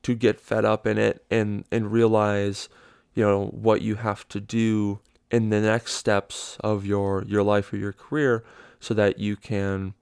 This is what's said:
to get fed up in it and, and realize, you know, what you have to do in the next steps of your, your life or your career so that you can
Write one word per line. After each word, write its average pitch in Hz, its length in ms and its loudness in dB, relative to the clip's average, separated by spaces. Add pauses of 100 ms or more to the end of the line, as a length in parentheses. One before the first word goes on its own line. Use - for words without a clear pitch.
to 123 120 0
get 110 240 2
fed 110 240 0
up 107 240 2
in 107 100 0
it 107 320 0
and, 104 420 -2
and 107 200 -2
realize, 104 760 2 (440)
you 117 100 0
know, 101 240 2
what 110 340 0
you 107 140 -2
have 107 340 -6
to 104 100 -8
do 107 600 -2 (300)
in 113 200 0
the 107 100 2
next 110 340 0
steps - 680 -4
of 104 240 -2
your, 98 380 -2
your 101 200 0
life 104 300 0
or 107 40 -6
your 101 160 -6
career 131 500 -2 (360)
so - 140 -8
that 104 260 2
you 104 160 -2
can 98 680 -4